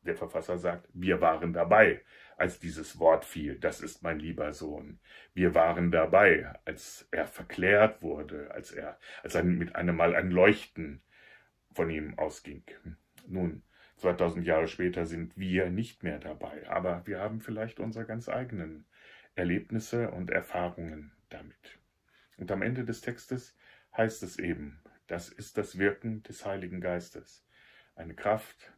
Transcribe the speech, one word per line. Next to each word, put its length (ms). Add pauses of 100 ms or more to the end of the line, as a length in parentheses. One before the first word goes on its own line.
der 140
Verfasser 420
sagt, 340
„Wir 280
waren 320
dabei, 500 (340)
als 220
dieses 400
Wort 260
fiel, 340
das 220
ist 220
mein 160
lieber 340
Sohn.“ 460 (360)
Wir 200
waren 380
dabei, 600 (120)
als 480
er 160
verklärt 760
wurde, 480
als 220
er, 260 (240)
als 140
ein, 220
mit 180
einem 200
Mal 200
ein 140
Leuchten 720 (680)
von 200
ihm 280
ausging. 460 (640)
Nun, 340 (340)
zweitausend 480
Jahre 220
später 400
sind 320
wir 320
nicht 320
mehr 160
dabei, 500
aber 380
wir 140
haben 200
vielleicht 380
unsere 260
ganz 240
eigenen 560 (520)
Erlebnisse 760
und 200
Erfahrungen 840 (160)
damit. 500 (580)
Und 140
am 120
Ende 220
des 160
Textes 560 (400)
heißt 280
es 140
eben, 440 (240)
das 220
ist 280
das 220
Wirken 460
des 200
Heiligen 360
Geistes, 680 (480)
eine 200
Kraft, 640